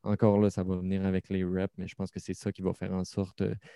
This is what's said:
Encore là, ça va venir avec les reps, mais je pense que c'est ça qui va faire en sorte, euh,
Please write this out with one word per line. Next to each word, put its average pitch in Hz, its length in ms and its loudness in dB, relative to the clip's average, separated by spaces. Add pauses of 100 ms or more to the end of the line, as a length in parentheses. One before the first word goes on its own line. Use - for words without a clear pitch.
Encore 104 360 4
là, 104 100 6
ça 95 120 -4
va 92 140 0
venir 92 300 -2
avec 95 240 0
les 95 160 0
reps, 92 320 -2
mais 90 100 -8
je - 80 -14
pense 95 160 -6
que - 80 -8
c'est 92 140 -8
ça - 180 -4
qui - 100 -10
va 92 120 0
faire 95 180 -6
en 92 140 -2
sorte, 95 360 -4
euh, 101 140 -2 (200)